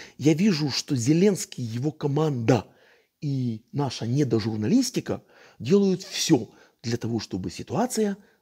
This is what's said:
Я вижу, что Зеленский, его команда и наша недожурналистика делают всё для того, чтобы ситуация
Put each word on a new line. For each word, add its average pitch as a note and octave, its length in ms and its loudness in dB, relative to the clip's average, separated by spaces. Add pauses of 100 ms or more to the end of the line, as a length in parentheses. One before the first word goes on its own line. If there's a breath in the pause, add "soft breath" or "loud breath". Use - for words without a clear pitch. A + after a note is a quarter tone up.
(180 loud breath)
Я D3 160 4
вижу, D#3 360 2
что - 260 -4
Зеленский, D#3 680 2
его A#2+ 280 -4
команда C#3 760 0 (520 soft breath)
и B2+ 520 -4
наша C3+ 360 -4
недожурналистика A2+ 1160 0 (360 soft breath)
делают F#3 440 2
всё - 460 0 (320 soft breath)
для A#2 160 -4
того, A2+ 220 -4
чтобы F#2+ 320 -6
ситуация G3+ 680 -4 (240 soft breath)